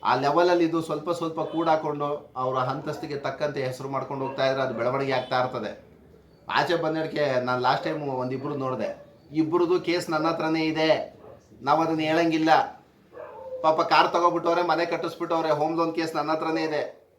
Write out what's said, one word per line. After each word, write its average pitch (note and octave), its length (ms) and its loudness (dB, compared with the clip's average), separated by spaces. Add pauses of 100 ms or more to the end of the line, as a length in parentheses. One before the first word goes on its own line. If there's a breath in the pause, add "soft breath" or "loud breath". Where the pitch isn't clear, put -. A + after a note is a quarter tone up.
ಆ A2+ 100 2
ಲೆವೆಲಲ್ಲಿ E3 500 4
ಇದು E3 180 0
ಸ್ವಲ್ಪ E3 280 -4
ಸ್ವಲ್ಪ E3 300 -4
ಕೂಡಾಕೊಂಡು D3+ 960 -2
ಅವರ B2+ 200 -2
ಹಂತಸ್ತಿಗೆ C#3 600 -4
ತಕ್ಕಂತೆ C#3 500 -4
ಹೆಸರು C3 220 -8
ಮಾಡ್ಕೊಂಡು C3+ 380 -6
ಹೋಗ್ತಾ C3+ 200 -2
ಇದ್ರೆ C3 160 2
ಅದು B2 120 -2
ಬೆಳವಣಿಗೆ C3 380 -2
ಆಗ್ತಾ B2+ 280 0
ಇರ್ತದೆ. A2+ 460 -4 (640)
ಆಚೆ D3 260 2
ಬಂದಕ್ಕೆ D#3 720 0
ನಾನು B2+ 180 0
ಲಾಸ್ಟ್ C3+ 220 2
ಟೈಮ್ D3+ 180 -4
ಒಂದಿಬ್ರು C3 520 -4
ನೋಡಿದೆ, C3 520 -4 (260)
ಇಬ್ರದ್ದು E3 480 2
ಕೇಸ್ E3+ 300 -2
ನನ್ನ D#3 180 2
ಹತ್ರನೇ D#3+ 360 0
ಇದೆ, D#3 540 0 (440)
ನಾವು D3 200 4
ಅದನ್ನ D#3+ 180 0
ಹೇಳಂಗಿಲ್ಲ. D#3+ 500 2 (1120)
ಪಾಪ D#3+ 180 4
ಕಾರ್ E3 320 6
ತಗೋಬಿಟ್ಟವ್ರೆ, E3+ 500 2
ಮನೆ E3+ 240 2
ಕಟ್ಟಿಸ್ಬಿಟ್ಟವ್ರೆ, E3 640 -2
ಹೋಮ್ D#3 260 2
ಲೋನ್ E3 180 0
ಕೇಸ್ E3 220 -4
ನನ್ನ D3+ 140 -2
ಹತ್ರನೇ D#3+ 320 -2
ಇದೆ. - 560 -6